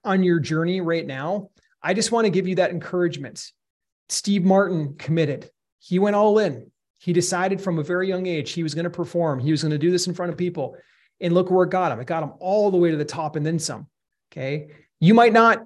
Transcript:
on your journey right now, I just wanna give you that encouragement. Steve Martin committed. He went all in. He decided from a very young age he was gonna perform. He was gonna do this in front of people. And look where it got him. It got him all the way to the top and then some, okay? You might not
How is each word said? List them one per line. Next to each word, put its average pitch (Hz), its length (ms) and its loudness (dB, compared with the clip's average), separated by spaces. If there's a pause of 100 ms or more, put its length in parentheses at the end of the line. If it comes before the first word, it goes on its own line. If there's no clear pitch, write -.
on 190 200 2
your 175 160 4
journey 165 420 -2
right 165 260 -2
now, 147 440 -6 (300)
I 165 120 -2
just 214 180 -2
wanna 226 180 2
give 180 180 0
you 185 80 -2
that 180 160 2
encouragement. 170 800 -4 (580)
Steve 202 340 0
Martin 180 540 2
committed. 151 520 -4 (300)
He 180 200 -2
went 208 180 2
all 214 220 4
in. 143 300 -4 (280)
He 175 160 -4
decided 185 480 0
from 170 180 -2
a 147 40 -2
very 180 260 -2
young 185 160 -4
age 165 260 -4
he 170 120 -4
was 151 100 -4
gonna 170 160 -4
perform. 165 500 -4
He 143 120 0
was 156 120 0
gonna 151 140 -2
do 160 140 0
this 180 160 0
in 175 60 -4
front 175 180 -6
of 170 60 -10
people. 175 380 -6 (460)
And 170 120 0
look 180 160 4
where 185 160 4
it - 40 -2
got 180 220 0
him. 113 100 -6
It 123 60 -14
got 160 160 -4
him 143 160 -8
all 202 320 2
the 185 60 2
way 170 140 4
to 156 60 0
the 147 80 -2
top 156 320 -6
and 147 80 -2
then 165 140 -2
some, 127 280 -10 (460)
okay? 139 340 -8 (320)
You 175 140 6
might 233 180 8
not 226 340 4